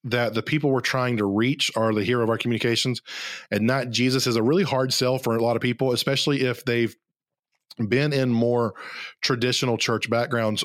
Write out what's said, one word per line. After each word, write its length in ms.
that 280
the 100
people 260
we're 120
trying 340
to 80
reach 540
are 160
the 100
hero 200
of 60
our 80
communications 640
and 140
not 240
Jesus 380
is 80
a 80
really 200
hard 280
sell 260
for 160
a 80
lot 140
of 60
people, 320
especially 480
if 240
they've 280
been 240
in 180
more 440
traditional 560
church 320
backgrounds 560